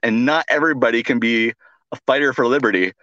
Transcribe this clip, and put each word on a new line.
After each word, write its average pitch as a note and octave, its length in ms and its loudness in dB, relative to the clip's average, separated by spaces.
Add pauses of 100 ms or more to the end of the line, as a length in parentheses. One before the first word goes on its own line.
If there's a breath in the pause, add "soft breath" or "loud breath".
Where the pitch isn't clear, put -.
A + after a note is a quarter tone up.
and A#2 240 0
not D#3 220 0
everybody B2+ 560 0
can A#2+ 160 0
be A#2 300 0 (420 soft breath)
a - 40 -10 (120)
fighter C#3 240 2
for B2 160 0
liberty. G#2+ 440 0 (100)